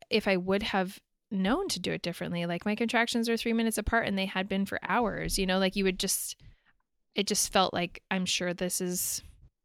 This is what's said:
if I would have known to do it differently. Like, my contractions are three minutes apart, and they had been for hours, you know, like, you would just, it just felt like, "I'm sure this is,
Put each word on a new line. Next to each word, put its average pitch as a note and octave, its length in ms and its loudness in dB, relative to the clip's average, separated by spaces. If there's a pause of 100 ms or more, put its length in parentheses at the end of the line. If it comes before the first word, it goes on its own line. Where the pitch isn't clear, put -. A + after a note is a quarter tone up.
if G#3+ 180 2
I F#3+ 100 4
would F#3+ 260 0
have F#3+ 360 -2 (320)
known A3+ 360 2
to F#3 120 -2
do F#3 120 -4
it - 100 -4
differently. E3+ 460 -4
Like, F3 180 -4
my G#3 80 0
contractions A#3 560 0
are A3+ 80 2
three A#3 160 0
minutes A3+ 240 2
apart, A3+ 300 0
and G3 100 -2
they F#3+ 80 0
had F#3+ 240 -2
been G3 160 0
for - 160 -6
hours, F3+ 560 0
you F#3+ 80 2
know, F#3 140 2
like, F#3+ 160 2
you G3 80 0
would F#3+ 160 2
just, - 360 -2 (800)
it G3+ 140 0
just - 260 0
felt F#3+ 180 6
like, - 380 -4
"I'm F#3 160 0
sure F3+ 280 0
this F3+ 280 -2
is, F3+ 400 -2 (440)